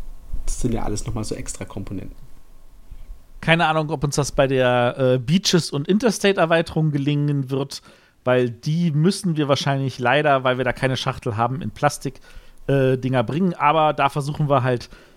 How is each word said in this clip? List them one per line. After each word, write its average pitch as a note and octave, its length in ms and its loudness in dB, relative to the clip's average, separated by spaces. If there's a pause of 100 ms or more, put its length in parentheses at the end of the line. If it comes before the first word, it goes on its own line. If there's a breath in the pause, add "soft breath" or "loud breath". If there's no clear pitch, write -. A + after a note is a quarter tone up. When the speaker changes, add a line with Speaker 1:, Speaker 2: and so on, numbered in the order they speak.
(460)
Speaker 1:
Das - 140 0
sind A#2 140 0
ja A2 100 0
alles G#2 240 -2
noch A2 80 -2
mal A2 80 -4
so - 100 -6
extra - 320 -8
Komponenten. G2 500 -10 (1300)
Speaker 2:
Keine E3 240 4
Ahnung, D#3 240 0
ob D3 140 -4
uns C#3+ 120 -2
das C#3 160 0
bei C#3 140 4
der, B2 540 2
äh, B2+ 180 4
Beaches- D#3+ 540 2
und C#3+ 160 -4
Interstate-Erweiterung E3+ 1040 2
gelingen C#3+ 580 0
wird, C3+ 320 -4 (420 soft breath)
weil B2 260 2
die D#3 420 0
müssen E3 460 2
wir D3 100 0
wahrscheinlich C3+ 520 0
leider, C3+ 440 4
weil B2+ 140 2
wir B2+ 80 -2
da A#2+ 80 0
keine C3 240 -2
Schachtel B2 400 -4
haben, B2 240 0
in G#2+ 100 -6
Plastik, - 480 -2 (460 soft breath)
äh, C3+ 320 2
Dinger B2+ 260 0
bringen. E3+ 300 0
Aber D3+ 400 2
da C#3+ 160 0
versuchen D3 400 -2
wir C3+ 140 4
halt, B2+ 260 -2 (280 soft breath)